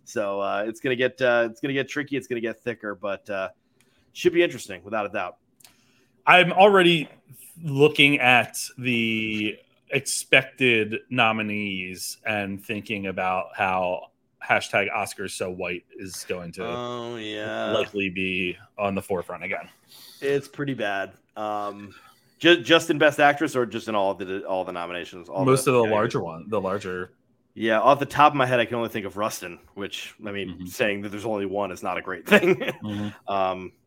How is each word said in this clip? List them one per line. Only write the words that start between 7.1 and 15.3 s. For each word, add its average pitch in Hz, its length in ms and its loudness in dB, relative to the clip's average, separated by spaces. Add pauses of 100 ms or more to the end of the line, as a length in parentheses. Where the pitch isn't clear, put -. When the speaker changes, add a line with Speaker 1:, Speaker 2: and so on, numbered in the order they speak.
Speaker 2:
looking 143 560 6
at 123 360 4 (220)
the 110 800 -2 (320)
expected 120 1120 0 (100)
nominees 104 1120 -2
and 101 400 -4
thinking 101 440 -6
about 92 380 -4 (100)
how 92 500 -2 (360)
hashtag 101 480 -2
Oscars 98 420 -6